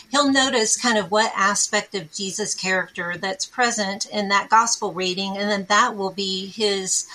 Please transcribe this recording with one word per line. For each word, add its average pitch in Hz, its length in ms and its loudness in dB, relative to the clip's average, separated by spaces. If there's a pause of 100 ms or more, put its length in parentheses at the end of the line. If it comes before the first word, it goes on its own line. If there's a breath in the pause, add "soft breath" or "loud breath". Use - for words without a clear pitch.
he'll 285 220 2
notice 254 460 2
kind 233 200 4
of 180 140 -2
what 214 240 2
aspect 202 600 0
of 165 180 -8
Jesus' 196 420 -6
character 180 640 -4
that's 190 280 -6
present 220 600 -2
in 208 240 -4
that 202 200 2
gospel 220 440 2
reading. 185 440 -2
And 202 140 0
then 196 160 0
that 220 300 4
will 190 140 -2
be 190 360 -4
his 196 680 -2